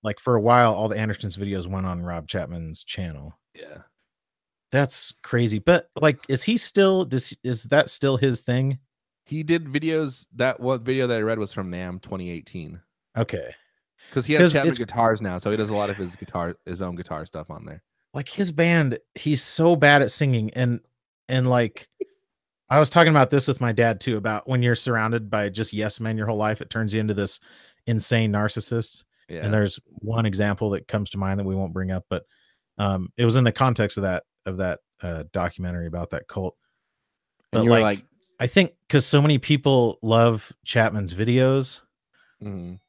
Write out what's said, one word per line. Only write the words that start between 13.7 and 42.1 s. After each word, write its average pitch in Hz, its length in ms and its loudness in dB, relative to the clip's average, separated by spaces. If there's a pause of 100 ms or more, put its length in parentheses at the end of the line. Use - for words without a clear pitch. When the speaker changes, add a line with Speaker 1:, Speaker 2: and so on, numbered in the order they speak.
Speaker 2:
'Cause 131 140 -2
he 147 80 0
has 156 100 6
Speaker 1:
'Cause 165 100 6
Speaker 2:
Chapman 135 160 4
Speaker 1:
it's 127 80 -2
Speaker 2:
guitars 113 440 0
now, 92 160 -6
so 104 140 -2
he 107 60 0
does 107 120 -2
a 107 60 -4
lot 104 140 -2
of 101 80 -6
his 90 180 -8
guitar, 87 400 -8 (100)
his 90 160 -10
own 90 140 -6
guitar 82 300 -10
stuff 78 240 -14
on 76 160 -16
there. 78 160 -18 (320)
Speaker 1:
Like, 139 160 -10
his 190 240 -2
band, 165 460 2 (160)
he's 151 280 0
so 165 320 4
bad 143 260 6
at 117 100 2
singing, 120 420 0
and, 123 260 0 (500)
and, 127 200 0
like, 120 380 0 (840)
I 135 100 4
was 151 100 4
talking 165 220 6
about 139 180 6
this 139 200 2
with 131 120 -2
my 120 120 0
dad, 113 280 2
too, 120 160 -2
about 107 320 -6
when 127 140 0
you're 120 120 4
surrounded 113 540 -2
by 104 200 -2
just 107 240 -6
yes 107 260 -4
men 113 180 -4
your 107 100 -4
whole 110 100 -4
life, 107 240 -2
it - 80 -14
turns 110 240 -4
you 113 80 0
into 107 120 -2
this 98 260 -4 (460)
insane 113 480 0
narcissist. 107 680 -4 (260)
Speaker 2:
Yeah. 82 160 -10
Speaker 1:
And 104 80 -2
there's 104 340 0
one 113 380 -4
example 104 460 0
that - 180 -6
comes 104 220 -2
to 101 60 -10
mind 98 220 -2
that 101 60 -4
we 95 100 -2
won't 95 180 -4
bring 92 180 -4
up, 92 180 -6
but, 92 160 -6 (520)
um, 98 400 -2
it 120 80 0
was 117 120 4
in 127 80 4
the 113 80 2
context 120 440 0
of 101 60 -4
that, 92 200 -2 (220)
of 92 120 -6
that, 92 220 -4 (220)
uh, 82 220 -8 (100)
documentary 87 540 -6
about 87 240 -8
that - 180 -10
cult. 92 280 -8 (960)
Speaker 3:
And 117 60 2
Speaker 1:
But, 110 40 2
Speaker 3:
you 117 60 4
were 113 100 8
Speaker 1:
like, 104 200 2
Speaker 3:
like - 60 -20 (360)
Speaker 1:
I 123 60 0
think 180 260 2 (160)
'cause 143 160 6
so 143 160 6
many 147 160 4
people 131 640 2
love 113 500 4 (140)
Chapman's 104 480 0
videos, 127 680 0 (640)